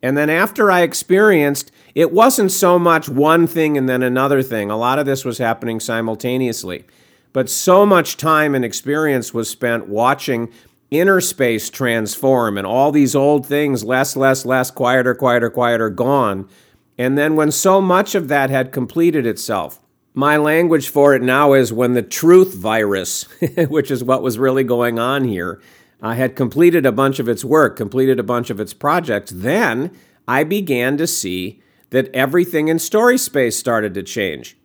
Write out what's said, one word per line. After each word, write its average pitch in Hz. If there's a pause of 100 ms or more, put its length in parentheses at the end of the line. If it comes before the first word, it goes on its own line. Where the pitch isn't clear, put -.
And 131
then 147
after 202
I 180
experienced, 170 (240)
it 160
wasn't 214
so 180
much 165
one 156
thing 156
and 131
then 127
another 131
thing. 110
A 107
lot 127
of 147
this 135
was 120
happening 117
simultaneously. 113 (460)
But 131
so 185
much 185
time 151
and 127
experience 139
was 113
spent 117
watching 117 (400)
inner 185
space 117
transform 117
and 98
all 131
these 139
old 143
things, 143
less, 131
less, 131
less, 127
quieter, 123
quieter, 120
quieter, 117
gone. 101 (480)
And 131
then 151
when 151
so 190
much 190
of 180
that 139
had 131
completed 151
itself, 101 (340)
my 147
language 156
for 143
it 131
now 135
is 123
when 123
the 120
truth 180
virus, 101
<laughs> 160
which 147
is 123
what 127
was 120
really 131
going 120
on 135
here, 90 (400)
uh, 113
had 127
completed 151
a 127
bunch 135
of 120
its 113
work, 143
completed 123
a 117
bunch 117
of 101
its 104
projects, 147
then 131 (380)
I 135
began 143
to 160
see 92 (320)
that 131
everything 156
in 165
story 240
space 127
started 107
to 98
change. 87